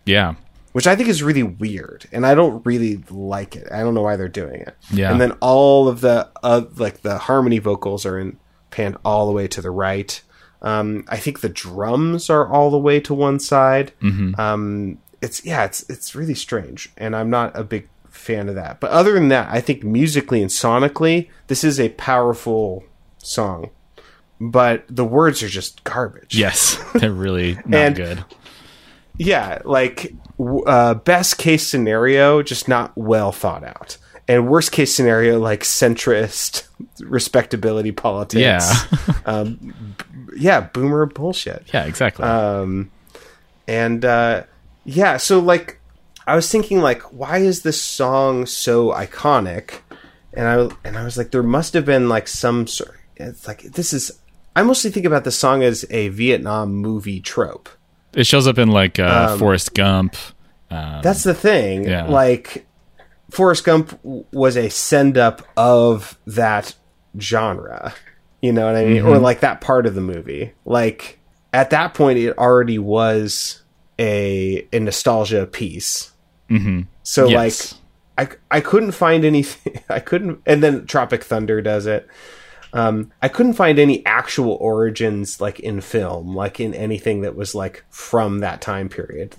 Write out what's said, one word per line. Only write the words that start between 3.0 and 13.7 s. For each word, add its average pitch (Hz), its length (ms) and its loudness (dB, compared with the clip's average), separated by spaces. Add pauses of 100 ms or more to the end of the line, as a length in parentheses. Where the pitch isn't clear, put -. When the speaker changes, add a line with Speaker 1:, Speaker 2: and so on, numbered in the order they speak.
Speaker 2:
like 98 480 -10
it. - 120 -18
I 107 120 -6
don't 117 120 0
know 110 100 0
why 104 120 0
they're 92 140 -6
doing 82 320 -12
it. - 120 -18 (160)
Speaker 1:
Yeah. 98 220 0
Speaker 2:
And 123 80 4
then 123 220 2
all 135 480 6
of 120 100 -4
the, 120 300 2 (140)
uh, 120 180 4 (160)
like, 110 240 -6
the 101 160 -4
harmony 123 420 2
vocals 101 460 -4
are 92 120 -4
in, 95 200 -10 (340)
panned 101 320 -6
all 107 220 2
the 104 80 0
way 98 160 -4
to - 120 -10
the 90 80 -8
right. 98 520 -4 (400)
Um, 107 480 -4
I 113 80 -6
think 135 240 -8
the 110 80 -4
drums 117 800 -4
are 151 200 2
all 143 220 4
the 143 80 2
way 147 220 4
to 147 120 -6
one 139 280 0
side. 135 500 2 (100)